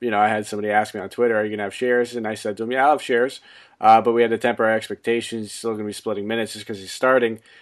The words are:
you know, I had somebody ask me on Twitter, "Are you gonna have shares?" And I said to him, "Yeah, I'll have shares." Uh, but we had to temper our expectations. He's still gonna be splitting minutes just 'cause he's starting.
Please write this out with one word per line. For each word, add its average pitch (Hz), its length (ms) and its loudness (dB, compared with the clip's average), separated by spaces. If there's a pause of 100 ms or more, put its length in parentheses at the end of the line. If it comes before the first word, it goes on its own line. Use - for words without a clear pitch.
you 120 80 -4
know, 104 100 0
I 107 100 4
had 107 160 -2
somebody 104 240 -4
ask 107 260 0
me 104 60 -6
on 95 80 -8
Twitter, 117 280 2
"Are 107 80 0
you 107 60 -6
gonna 104 120 -4
have 98 100 -6
shares?" 123 420 0
And 113 120 -6
I 110 60 -4
said 104 240 -6
to 113 60 -6
him, 113 80 -4
"Yeah, 135 140 2
I'll 151 60 6
have 143 100 0
shares." 127 400 0 (380)
Uh, 110 220 8
but 117 120 2
we 117 80 4
had 113 100 2
to 117 60 2
temper 117 280 0
our 110 80 4
expectations. 113 720 -4
He's 104 100 -12
still 113 200 -6
gonna 107 120 -6
be 104 80 -8
splitting 104 340 -6
minutes 113 260 -4
just 107 120 -16
'cause 104 140 -10
he's 95 120 -16
starting. 120 480 2 (220)